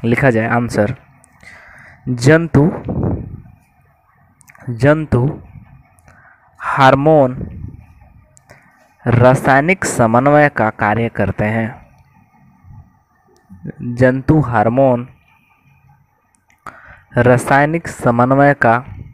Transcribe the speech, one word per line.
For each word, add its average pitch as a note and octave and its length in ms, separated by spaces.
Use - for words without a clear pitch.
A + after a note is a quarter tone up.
लिखा A#2+ 260
जाए A2+ 180
आंसर, A#2 480
"जंतु, D3 600
जंतु C3+ 720
हार्मोन C3+ 1000
रासायनिक C3 760
समन्वय C3+ 640
का A2 200
कार्य A2 400
करते G#2 360
हैं।" A2 460
जंतु B2+ 580
हार्मोन A#2+ 680
रासायनिक C#3 720
समन्वय C3+ 640
का A#2+ 320